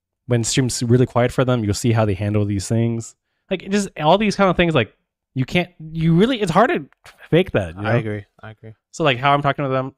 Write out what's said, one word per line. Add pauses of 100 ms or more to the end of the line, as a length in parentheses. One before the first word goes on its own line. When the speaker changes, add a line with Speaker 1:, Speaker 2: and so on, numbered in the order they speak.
(260)
Speaker 1:
when
stream's
really
quiet
for
them,
you'll
see
how
they
handle
these
things. (360)
Like,
just (100)
all
these
kind
of
things,
like, (400)
you
can't, (220)
you
really,
it's
hard
to (460)
fake
that,
you
Speaker 2:
I
Speaker 1:
know?
Speaker 2:
agree. (180)
I
agree. (160)
Speaker 1:
So,
like,
how
I'm
talking
to
them,